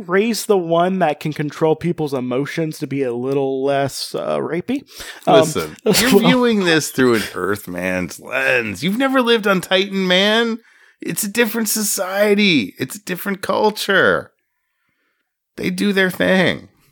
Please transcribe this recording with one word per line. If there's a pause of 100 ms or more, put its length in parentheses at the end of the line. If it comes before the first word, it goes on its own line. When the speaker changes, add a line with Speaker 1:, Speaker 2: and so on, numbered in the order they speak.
Speaker 1:
raise
the
one
that
can
control
people's
emotions
to
be
a
little
less,
uh,
rapey. (460)
Um,
Speaker 2:
Listen,
Speaker 1:
<laughs>
as
Speaker 2:
you're
Speaker 1:
well.
Speaker 2:
viewing
this
through
an (120)
Earthman's
lens.
You've
never
lived
on
Titan,
man. (420)
It's
a
different
society.
It's
a
different
culture. (1300)
They
do
their
thing. (220)